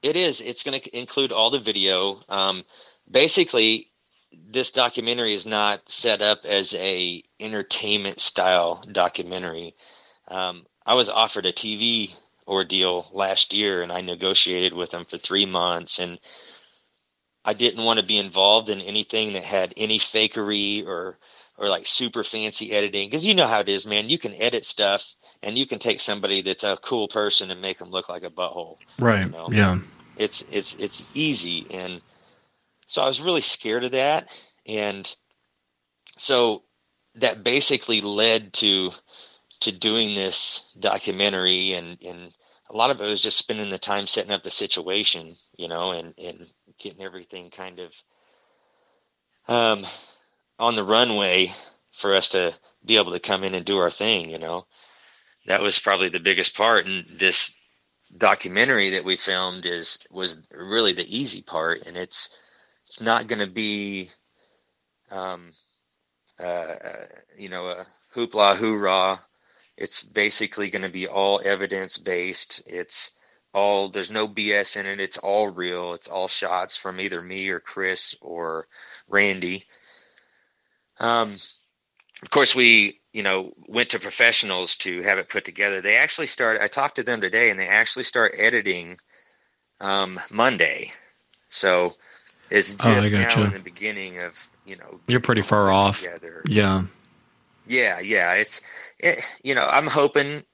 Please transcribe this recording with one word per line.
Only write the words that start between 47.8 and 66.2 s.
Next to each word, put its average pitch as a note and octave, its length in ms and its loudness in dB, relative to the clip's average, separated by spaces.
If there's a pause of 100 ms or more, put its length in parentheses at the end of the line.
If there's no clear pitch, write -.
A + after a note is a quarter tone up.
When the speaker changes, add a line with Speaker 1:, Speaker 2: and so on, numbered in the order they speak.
Speaker 1:
of, E2+ 120 -16 (1600)
um, A2 380 2 (720)
on A#2 160 0
the G#2+ 100 -2
runway G2+ 680 2 (400)
for G2+ 220 -2
us F#2+ 160 4
to F2+ 220 0 (320)
be A2 120 4
able F#2 160 2
to F2+ 80 -6
come F#2+ 240 -2
in F#2+ 100 -4
and F2 100 -6
do G2 140 0
our F2 120 2
thing, G2+ 400 -2
you E2 80 -12
know. E2 280 -8 (800)
That G2+ 160 0
was G2+ 160 6
probably F#2+ 320 2
the F2 100 -6
biggest F2+ 340 2
part. G#2+ 300 2
And F#2+ 220 -8
this - 480 -2 (600)
documentary G2+ 760 2
that F#2 140 -4
we F#2 120 -2
filmed F#2 500 -4
is, F2 320 2 (120)
was F#2 400 -4
really G2 420 -2
the F2+ 240 -6
easy B2+ 260 -2
part. E2 440 -4
And F2 100 -16
it's, - 400 0 (500)
it's - 140 -12
not A2+ 280 0
gonna G#2 180 -2
be, G2+ 640 -6 (1000)
um, F#2 420 -12 (880)